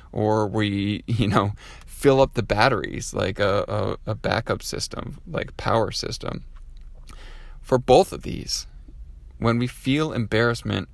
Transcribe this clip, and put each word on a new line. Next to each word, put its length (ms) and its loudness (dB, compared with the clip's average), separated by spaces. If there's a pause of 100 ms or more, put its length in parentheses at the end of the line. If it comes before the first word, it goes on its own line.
(140)
or 340 2
we, 560 0
<laughs> 40 -10
you 200 2
know, 240 2 (340)
fill 360 4
up 120 4
the 100 -2
batteries, 680 2
like 240 -2
a, 680 0
a, 60 -4
a 40 -2
backup 480 -2
system, 640 -8
like 300 -6
power 340 0
system. 540 -8 (1160)
For 160 4
both 360 8
of 100 -10
these, 420 -6 (720)
when 200 4
we 100 0
feel 460 0
embarrassment 800 2